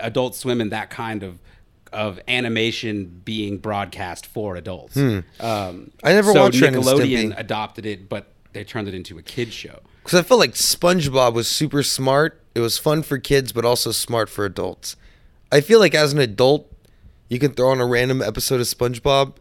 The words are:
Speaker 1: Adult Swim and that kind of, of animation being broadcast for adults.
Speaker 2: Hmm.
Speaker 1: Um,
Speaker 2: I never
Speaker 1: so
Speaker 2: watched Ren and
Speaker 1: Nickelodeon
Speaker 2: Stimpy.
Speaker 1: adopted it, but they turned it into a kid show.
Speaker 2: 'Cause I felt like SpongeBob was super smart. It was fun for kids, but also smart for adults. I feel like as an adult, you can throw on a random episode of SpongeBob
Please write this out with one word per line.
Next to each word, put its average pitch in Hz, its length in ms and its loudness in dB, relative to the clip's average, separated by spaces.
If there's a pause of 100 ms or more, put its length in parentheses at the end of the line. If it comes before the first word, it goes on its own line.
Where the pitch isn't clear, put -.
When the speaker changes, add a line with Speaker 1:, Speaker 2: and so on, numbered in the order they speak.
Speaker 1:
Adult 123 300 -4
Swim 123 260 -4
and 104 100 -4
that 107 180 -8
kind 110 340 -8
of, 90 160 -14 (540)
of 104 340 -6
animation 110 960 -4
being 104 320 -6
broadcast 98 720 -8
for 104 300 -8
adults. 87 380 -14
Speaker 2:
Hmm. 127 240 0 (200)
Speaker 1:
Um, 101 520 -6 (120)
Speaker 2:
I 151 100 4
never 208 200 4
Speaker 1:
so 151 80 8
Speaker 2:
watched - 200 4
Ren 135 140 2
and 131 80 0
Speaker 1:
Nickelodeon 127 480 2
Speaker 2:
Stimpy. 101 80 -12
Speaker 1:
adopted 107 460 -8
it, 98 240 -12
but 104 180 -10 (260)
they 107 100 -12
turned 104 240 -8
it 95 60 -8
into 90 240 -12
a 82 60 -20
kid 120 300 -8
show. - 260 -16 (240)
Speaker 2:
'Cause 180 160 2
I 170 40 2
felt 240 160 6
like 135 140 4
SpongeBob 139 800 2
was 117 160 -2
super 143 340 0
smart. 135 580 0 (140)
It 117 60 0
was 117 160 0
fun 156 260 0
for 143 140 -4
kids, 131 340 0
but 117 140 -2
also 120 260 0
smart 110 380 -2
for 104 160 -4
adults. 92 500 -8 (560)
I 143 100 6
feel 220 180 6
like 170 140 6
as 151 200 2
an 147 60 2
adult, 127 520 2 (580)
you 123 100 -4
can 139 140 2
throw 127 180 2
on 131 100 0
a 123 40 2
random 123 360 2
episode 113 400 -2
of 117 60 -2
SpongeBob 135 720 0